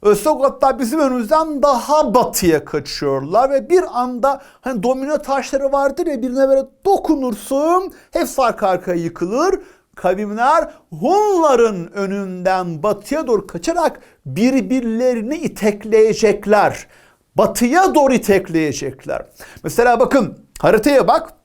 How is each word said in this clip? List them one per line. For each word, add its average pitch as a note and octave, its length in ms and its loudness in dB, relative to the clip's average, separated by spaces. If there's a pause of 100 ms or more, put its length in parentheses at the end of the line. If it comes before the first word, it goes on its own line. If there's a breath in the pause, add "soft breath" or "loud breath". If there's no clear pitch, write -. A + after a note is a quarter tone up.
Ösogotlar B3+ 760 2
bizim C4+ 220 -2
önümüzden C#4 640 0
daha C#4 520 2
batıya E3 500 2
kaçıyorlar D3 840 -2
ve C4+ 200 -2
bir D#4+ 300 0
anda B3+ 400 -2 (200 loud breath)
hani B3+ 220 -6
domino C4 360 -2
taşları C#4 540 -2
vardır C#4 340 0
ya, C#4 160 -4
birine C4 260 0
böyle C4+ 140 4 (220)
dokunursun, D#4 1080 0 (200 loud breath)
hepsi D4+ 300 -2
arka G#3+ 260 0
arkaya F3+ 340 -2
yıkılır. G#3+ 580 -2 (360 loud breath)
Kavimler G#3+ 760 0 (300 loud breath)
Hunların C#4+ 840 2
önünden F#3 960 -4
batıya G#3+ 440 -4
doğru A3 200 -2
kaçarak D#4+ 540 -4 (260 soft breath)
birbirlerini A#3 1080 -2
itekleyecekler. G#3 1500 0 (480 soft breath)
Batıya B3 600 2
doğru C4+ 200 4
itekleyecekler. D#3 1120 -2 (380 loud breath)
Mesela A#3 360 2
bakın B3 380 0 (220)
haritaya G#3+ 480 4
bak. D#4 260 0 (100)